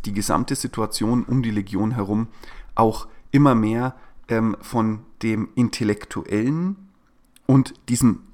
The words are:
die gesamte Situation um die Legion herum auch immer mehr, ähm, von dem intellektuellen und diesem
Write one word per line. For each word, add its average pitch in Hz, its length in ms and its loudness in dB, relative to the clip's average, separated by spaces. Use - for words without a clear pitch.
die 101 80 -4
gesamte 113 420 0
Situation 113 680 -2
um 127 200 0
die 113 80 0
Legion 104 400 -2
herum 110 360 -2
auch 113 320 2
immer 139 220 6
mehr, 113 420 0
ähm, 113 340 0
von 110 380 -2
dem 110 320 -2
intellektuellen 123 1300 -2
und - 280 4
diesem 120 320 2